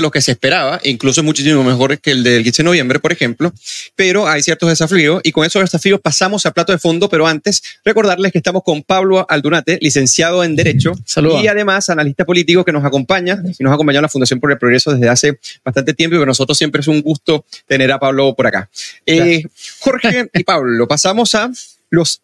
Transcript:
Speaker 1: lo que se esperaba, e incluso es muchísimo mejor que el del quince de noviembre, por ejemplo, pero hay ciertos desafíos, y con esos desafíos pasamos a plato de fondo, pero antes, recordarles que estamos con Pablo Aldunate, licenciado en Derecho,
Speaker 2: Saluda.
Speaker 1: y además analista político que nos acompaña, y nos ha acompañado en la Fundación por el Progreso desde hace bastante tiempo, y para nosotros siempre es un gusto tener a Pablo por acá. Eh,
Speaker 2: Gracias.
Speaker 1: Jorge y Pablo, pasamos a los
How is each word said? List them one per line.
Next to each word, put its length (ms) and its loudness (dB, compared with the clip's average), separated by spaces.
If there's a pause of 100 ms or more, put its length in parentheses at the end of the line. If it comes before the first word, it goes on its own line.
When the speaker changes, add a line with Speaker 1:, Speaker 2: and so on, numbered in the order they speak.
Speaker 1:
lo 80 0
que 120 -2
se 100 0
esperaba, 500 -2
e 80 -2
incluso 300 0
es 60 0
muchísimo 400 2
mejor 340 0
que 120 -2
el 120 0
del 200 2
quince 200 0
de 40 0
noviembre, 300 0
por 140 -2
ejemplo, 400 -2 (420)
pero 320 0
hay 160 0
ciertos 280 0
desafíos, 520 2
y 120 -2
con 120 0
esos 160 0
desafíos 400 0
pasamos 440 -2
a 60 0
plato 200 0
de 60 2
fondo, 320 0
pero 180 2
antes, 340 -2 (220)
recordarles 480 0
que 60 -2
estamos 260 -2
con 180 -2
Pablo 460 0
Aldunate, 540 0
licenciado 640 0
en 100 -2
Derecho, 380 0 (120)
Speaker 2:
Saluda. 380 2
Speaker 1:
y 40 2
además 420 0
analista 340 -2
político 400 2
que 80 0
nos 140 0
acompaña, 580 -2 (160)
y 40 -4
nos 80 2
ha 40 4
acompañado 240 2
en 40 2
la 60 -2
Fundación 300 -2
por 100 0
el 80 0
Progreso 360 2
desde 160 2
hace 300 0 (260)
bastante 280 -2
tiempo, 220 0
y 40 2
para 80 2
nosotros 300 0
siempre 220 -2
es 80 -4
un 140 2
gusto 440 -2 (220)
tener 240 2
a 80 -2
Pablo 340 2
por 140 0
acá. 220 -4 (360)
Eh, 360 2
Speaker 2:
Gracias. 100 -14 (280)
Speaker 1:
Jorge 540 -2
y 120 0
Pablo, 420 0
pasamos 480 0
a 160 -2 (380)
los 340 0